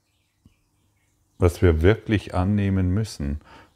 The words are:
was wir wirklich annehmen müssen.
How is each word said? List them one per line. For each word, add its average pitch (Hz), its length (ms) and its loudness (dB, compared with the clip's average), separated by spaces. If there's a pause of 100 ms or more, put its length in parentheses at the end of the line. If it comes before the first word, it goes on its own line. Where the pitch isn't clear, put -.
(1400)
was - 240 2
wir 82 200 4
wirklich 104 520 0
annehmen 95 580 -2
müssen. 73 480 -6 (360)